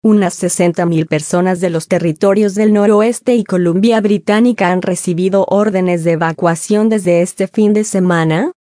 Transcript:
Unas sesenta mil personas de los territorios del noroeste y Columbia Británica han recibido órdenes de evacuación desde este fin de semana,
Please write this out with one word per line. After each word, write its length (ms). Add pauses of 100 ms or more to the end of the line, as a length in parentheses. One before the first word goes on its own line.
Unas 300
sesenta 540
mil 180
personas 560
de 80
los 180
territorios 680
del 180
noroeste 600
y 80
Columbia 580
Británica 720
han 100
recibido 680
órdenes 560
de 100
evacuación 760
desde 320
este 260
fin 260
de 100
semana, 680 (200)